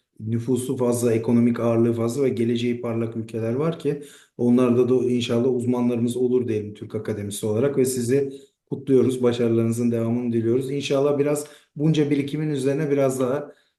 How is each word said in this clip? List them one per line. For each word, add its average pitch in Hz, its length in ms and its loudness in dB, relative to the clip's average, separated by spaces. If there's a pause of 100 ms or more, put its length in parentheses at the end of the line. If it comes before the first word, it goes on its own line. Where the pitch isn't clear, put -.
(200)
nüfusu 117 560 -2
fazla, 120 380 0
ekonomik 117 460 2
ağırlığı 117 320 2
fazla 117 320 -2
ve 131 40 2
geleceği 120 520 -2
parlak 113 360 -4
ülkeler 113 380 -4
var 165 240 -2
ki 143 240 -4 (340)
onlarda 120 520 4
da 127 60 4 (160)
inşallah 120 460 0
uzmanlarımız 120 600 0
olur 123 320 0
diyelim 104 260 -4
Türk - 200 -12
Akademisi 104 520 -6
olarak 127 320 0
ve 127 60 4
sizi 127 480 0 (380)
kutluyoruz. 127 520 2
Başarılarınızın 117 720 2
devamını 117 400 -2
diliyoruz. 120 380 0
İnşallah 139 480 0
biraz 147 280 0 (300)
bunca 147 340 2
birikimin 147 400 -2
üzerine 139 400 -2
biraz 135 300 2
daha 131 320 -2 (260)